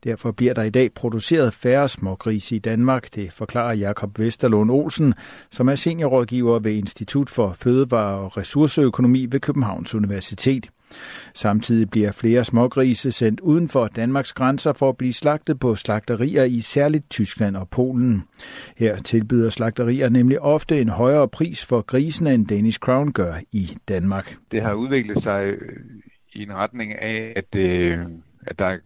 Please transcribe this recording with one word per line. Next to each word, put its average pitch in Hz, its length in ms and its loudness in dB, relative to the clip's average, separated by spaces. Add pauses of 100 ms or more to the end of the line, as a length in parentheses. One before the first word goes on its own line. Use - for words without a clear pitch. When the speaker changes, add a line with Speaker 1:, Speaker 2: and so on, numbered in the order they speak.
Speaker 1:
Derfor 113 280 -4
bliver 123 220 2
der 117 80 0
i 110 80 0
dag 127 240 4
produceret 120 580 0
færre 135 360 2
smågrise 101 680 -4
i - 20 -2
Danmark. 117 560 0
Det 101 180 -8
forklarer 117 420 -4
Jakob 101 440 -4
Vesterlund 110 520 2
Olsen, 147 440 2 (360)
som 127 180 0
er 139 60 2
seniorrådgiver 127 840 0
ved 107 140 0
Institut 107 580 -4
for 104 220 -2
Fødevare- 120 640 0
og 98 180 -8
Ressourceøkonomi 131 920 2
ved 135 100 -2
Københavns 120 540 -4
Universitet. 104 760 -2 (640)
Samtidig 107 560 2
bliver 104 220 2
flere 117 320 2
smågrise 123 680 2
sendt 113 280 0
uden 165 280 2
for 120 180 2
Danmarks 123 460 -2
grænser 135 400 0
for 135 160 2
at 127 80 0
blive 127 160 -2
slagtet 147 480 -2
på 120 160 2
slagterier 120 680 0
i 127 160 0
særligt 147 500 0
Tyskland 101 460 -2
og 92 120 -8
Polen. 123 540 0 (540)
Her 107 200 2
tilbyder 113 540 2
slagterier 120 580 0
nemlig 127 320 4
ofte 147 400 2
en 113 80 2
højere 123 400 4
pris - 360 -4
for 120 160 0
grisene, 143 540 0
end 110 120 4
Danish 107 320 0
Crown 127 340 0
gør 87 220 -2 (180)
i 95 240 -4 (120)
Danmark. 98 480 -2 (140)
Speaker 2:
Det 110 120 -2
har 110 120 0
udviklet 120 480 -2
sig, 101 220 -2
øh, 101 140 -4 (760)
i 107 100 -14
en 101 100 -14
retning 107 400 -6
af, 110 440 -8
at, 98 240 -6
øh, 90 380 2 (480)
at 82 120 -12
der 95 80 0
er 92 200 -4